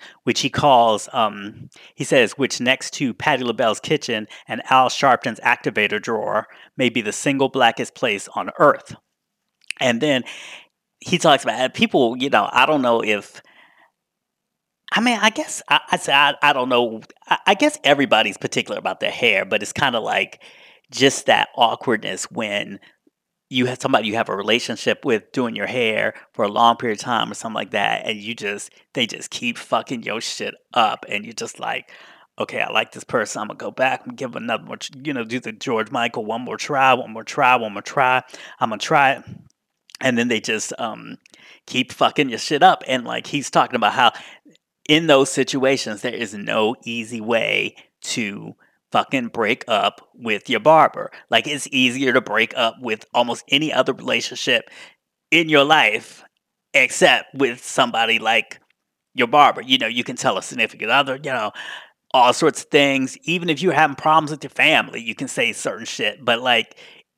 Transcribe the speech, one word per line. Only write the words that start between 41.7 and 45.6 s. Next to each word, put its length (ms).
fucking 360
your 100
shit 240
up. 260
And, 160
like, 240
he's 240
talking 240
about 160
how 200
in 180
those 240
situations, 720